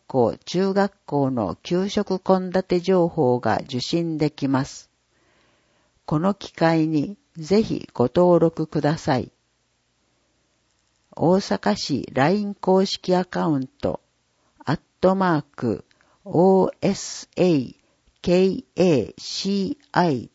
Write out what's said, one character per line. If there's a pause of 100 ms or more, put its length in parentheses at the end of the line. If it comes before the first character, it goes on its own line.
校、 (100)
中
学
校
の
給
食
献
立
情
報
が
受
信
で
き
ま
す。 (1120)
こ
の
機
会
に (200)
ぜ
ひ
ご
登
録
く
だ
さ
い。 (1800)
大
阪
市
ラ
イ
ン
公
式
ア
カ
ウ
ン
ト、 (640)
ア
ッ (200)
ト
マ
ー (140)
ク (400)
オ
ー (100)
エ
ス
エ
ー (460)
ケ
ー (100)
エ
ー
シ
ー
ア
イ